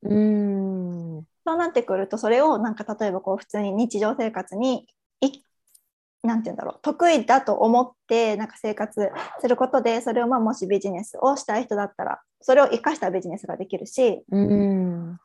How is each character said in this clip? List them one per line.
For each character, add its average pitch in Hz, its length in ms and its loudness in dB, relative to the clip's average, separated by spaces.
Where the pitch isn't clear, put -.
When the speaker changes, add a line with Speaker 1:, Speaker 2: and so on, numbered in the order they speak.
Speaker 1:
う 208 120 -2
ん。 190 1120 -2
Speaker 2:
そ 320 80 -2
う - 20 -2
な 339 120 0
っ - 40 -4
て 233 100 2
く 196 140 -2
る 196 120 -4
と、 214 100 -6
そ 220 100 -2
れ 240 140 4
を 294 160 4
な 220 120 -2
ん 214 40 -6
か 214 100 -10
例 220 80 -2
え 196 60 -2
ば 185 80 -4
こ 190 140 -4
う - 20 0
普 - 100 -12
通 208 160 -6
に 202 100 -2
日 214 280 -2
常 214 160 0
生 226 140 -4
活 185 260 -10
に、 247 320 -2
い-、 277 220 -2
な 233 120 0
ん 220 80 0
て 220 40 -12
言 - 80 -6
う - 20 -12
ん - 20 -8
だ - 60 -8
ろ - 80 -8
う、 - 100 -20
得 302 280 2
意 269 140 2
だ 269 160 4
と 208 140 0
思 240 280 4
っ 254 100 -8
て 226 280 2
な 214 100 -6
ん - 20 -12
か - 100 -20
生 214 160 -6
活 214 360 -4
す 247 80 0
る 240 80 4
こ 262 120 2
と 254 140 2
で、 233 180 0
そ 233 120 -2
れ 240 100 2
を 233 40 0
ま 254 120 2
あ - 20 0
も 220 140 2
し 196 120 -6
ビ 196 140 2
ジ 196 100 -4
ネ 185 140 -6
ス - 160 -16
を 277 160 4
し 277 80 -10
た 214 140 -2
い 247 60 -2
人 214 120 -4
だ 202 80 -2
っ 202 120 -8
た - 80 -8
ら、 - 160 -6
そ 262 140 4
れ 285 80 10
を 269 60 6
生 233 120 -2
か - 140 0
し - 40 -8
た 185 120 -2
ビ 185 100 -2
ジ 185 80 -8
ネ 175 100 -8
ス - 80 -16
が 175 100 -8
で 185 100 -10
き 196 120 -8
る 214 80 -14
し。 240 440 0
Speaker 1:
う 196 100 2
ん。 190 840 0